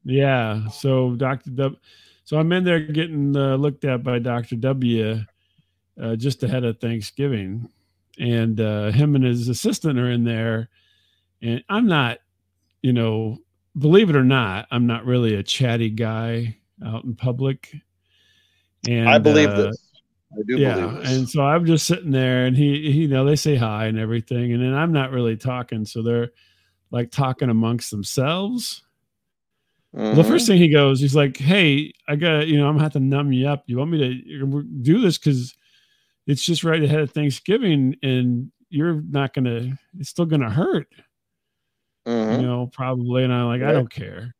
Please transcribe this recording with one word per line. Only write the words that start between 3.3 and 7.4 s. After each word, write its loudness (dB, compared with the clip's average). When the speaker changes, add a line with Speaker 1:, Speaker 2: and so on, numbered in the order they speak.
Speaker 1:
uh, 2
looked -2
at -2
by -2
Doctor -4
W, 0
uh, -4
just -4
ahead -2
of -4
Thanksgiving. -6